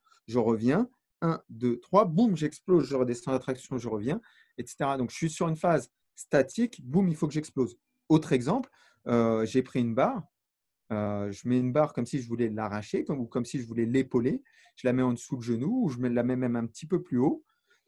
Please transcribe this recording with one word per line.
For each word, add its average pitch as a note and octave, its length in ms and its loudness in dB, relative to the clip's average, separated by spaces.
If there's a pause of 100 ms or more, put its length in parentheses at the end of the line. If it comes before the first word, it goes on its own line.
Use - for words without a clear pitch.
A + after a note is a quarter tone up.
(260)
je A2+ 120 0
reviens, A#2+ 500 2 (320)
un, E3 300 -2
deux, A#2+ 300 -2
trois, G3+ 260 4
boum, F#3 280 4
j'explose, D3+ 520 2
je C3+ 100 -4
redescends B2 360 0
la C3 80 0
traction, C3 360 -6
je A#2 120 -6
reviens, A2+ 340 -4 (340)
et - 100 -10
cetera. C#3 300 -4
Donc, B2 140 -2
je - 60 -14
suis E3 120 -2
sur E3 200 -2
une D#3+ 80 -2
phase D#3+ 340 2 (240)
statique, - 680 0
boum, E3+ 260 2
il D#3 80 0
faut E3+ 100 0
que D3 80 -6
j'explose. C3+ 420 -2 (320)
Autre D#3 240 4
exemple, C#3+ 380 0 (360)
euh, A2+ 380 2
j'ai B2+ 180 2
pris C3 180 -4
une A#2 140 0
barre, F#3+ 280 0 (680)
euh, G#2 380 -2
je G2+ 160 -12
mets B2 120 2
une B2+ 160 0
barre D3+ 180 2
comme A#2+ 140 -4
si C3+ 160 -4
je A#2 60 -12
voulais A#2 200 0
l'arracher, G#2 560 -4
comme, D3 140 -4
ou A#2+ 80 -4
comme - 180 -4
si C3+ 160 -6
je A#2 60 -8
voulais A2+ 180 -2
l'épauler, C3 580 0 (340)
je - 100 -10
la B2 80 4
mets B2+ 80 2
en B2 100 2
dessous B2 240 -6
le A#2 60 -10
genou, C3 420 -2
ou E3 60 0
je A#2+ 80 -6
mets, B2 100 -2
la A#2+ 140 2
mets B2+ 140 0
même A#2+ 200 -2
un A#2 100 -2
petit - 200 -14
peu F3+ 160 0
plus C3 160 -2
haut, D3 260 2 (440)